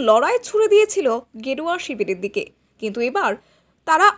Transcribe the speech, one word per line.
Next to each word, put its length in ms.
লড়াই 420
ছুড়ে 260
দিয়েছিল 380
গেরুয়া 360
শিবিরের 420
দিকে, 240
কিন্তু 180
এবার 320
তারা 200